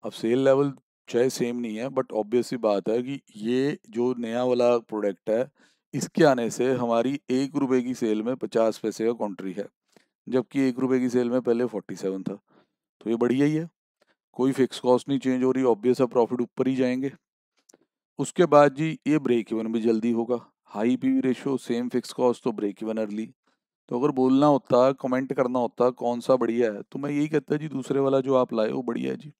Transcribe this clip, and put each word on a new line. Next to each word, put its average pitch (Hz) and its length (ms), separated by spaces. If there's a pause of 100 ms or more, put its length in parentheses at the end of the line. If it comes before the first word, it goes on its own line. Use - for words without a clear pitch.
अब 107 80
सेल 123 320
लेवल 139 280 (360)
चाहे 123 220
सेम 120 260
नहीं 117 200
है, 117 100
but 131 260
ऑब्वियस 110 340
सी 131 100
बात 107 320
है 120 140
कि 135 180 (160)
ये 123 420 (120)
जो 120 240
नया 120 300
वाला 123 340
प्रोडक्ट 104 520
है, 120 200 (440)
इसके 151 300
आने 123 260
से 127 220
हमारी 123 480 (100)
एक 135 260
रुपए 131 260
की 123 120
सेल 107 280
में 127 140
पचास 113 420
पैसे 110 280
का 117 60
कॉन्ट्री 101 400
है, 101 160 (600)
जबकि 127 320
एक 127 180
रुपए 131 220
की 127 80
सेल 120 220
में 127 120
पहले 120 240
फ़ोर्टी 101 300
सेवन 95 260
था, 95 120 (680)
तो 107 100
ये 117 60
बढ़िया 123 300
ही 151 80
है, 160 140 (640)
कोई 131 200
फिक्स 127 280
कॉस्ट 123 280
नहीं 139 100
चेंज 127 260
हो 131 80
रही, 131 120
ऑब्वियस 120 360
है 127 60
प्रॉफिट 120 340
ऊपर 127 280
ही 135 80
जाएंगे। 127 360 (1080)
उसके 170 280
बाद 147 280
जी 156 320
ये 151 120
ब्रेक 120 340
इवन 113 200
भी 113 80
जल्दी 113 300
होगा, 117 420 (120)
हाई 117 320
पीवी 131 240
रेशियो, 131 360
सेम 120 320
फिक्स 120 240
कॉस्ट, 123 320
तो 120 80
ब्रेक 104 300
इवन 110 160
अर्ली। 110 360 (540)
तो 123 120
अगर 147 100
बोलना 131 360
होता, 131 460
कमेंट 131 400
करना 127 260
होता 123 320
कौन 120 300
सा 131 160
बढ़िया 117 360
है, 101 100
तो - 160
मैं 143 120
यही 147 180
कहता 151 280
जी 151 120
दूसरे 135 320
वाला 135 200
जो 131 140
आप 127 180
लाए 110 180
वो 135 120
बढ़िया 117 280
है - 60
जी - 240